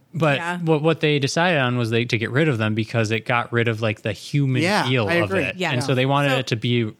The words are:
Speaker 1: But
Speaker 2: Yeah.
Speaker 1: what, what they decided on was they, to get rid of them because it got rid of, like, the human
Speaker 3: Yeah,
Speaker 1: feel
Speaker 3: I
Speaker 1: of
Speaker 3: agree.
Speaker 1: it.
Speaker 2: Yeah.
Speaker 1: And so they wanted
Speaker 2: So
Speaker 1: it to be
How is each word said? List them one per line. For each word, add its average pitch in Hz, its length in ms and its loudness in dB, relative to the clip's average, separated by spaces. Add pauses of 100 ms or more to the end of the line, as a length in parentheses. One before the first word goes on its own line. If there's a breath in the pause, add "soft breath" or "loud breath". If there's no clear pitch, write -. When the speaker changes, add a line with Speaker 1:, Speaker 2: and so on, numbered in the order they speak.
(140)
Speaker 1:
But 147 240 2
Speaker 2:
Yeah. 175 220 -4
Speaker 1:
what, 160 240 2
what 160 180 2
they 151 160 4
decided 160 440 2
on 123 160 2
was 117 120 0
they, 117 160 2
to 123 140 0
get 107 100 -2
rid 147 180 2
of 120 120 0
them 107 160 0
because 110 340 -2
it 113 160 -4
got 120 260 0
rid 117 160 2
of, 110 140 -2
like, 107 220 -4
the 107 100 -4
human 135 480 -2
Speaker 3:
Yeah, 175 260 0
Speaker 1:
feel 123 200 0
Speaker 3:
I 170 80 0
Speaker 1:
of 170 160 0
Speaker 3:
agree. 190 140 0
Speaker 1:
it. 190 100 -6
Speaker 2:
Yeah. 175 160 -4
Speaker 1:
And 123 120 -2
so 139 120 0
they 127 100 2
wanted 139 280 0
Speaker 2:
So 131 40 0
Speaker 1:
it 131 100 -4
to 123 80 -2
be 120 280 0 (160)